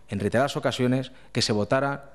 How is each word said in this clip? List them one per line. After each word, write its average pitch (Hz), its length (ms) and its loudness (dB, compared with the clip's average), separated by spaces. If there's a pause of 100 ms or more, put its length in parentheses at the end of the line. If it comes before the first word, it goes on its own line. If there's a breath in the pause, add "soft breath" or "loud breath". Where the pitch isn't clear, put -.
en 101 120 -4
reiteradas 117 380 2
ocasiones 127 540 0 (200 loud breath)
que 120 120 0
se - 100 0
votara 135 600 0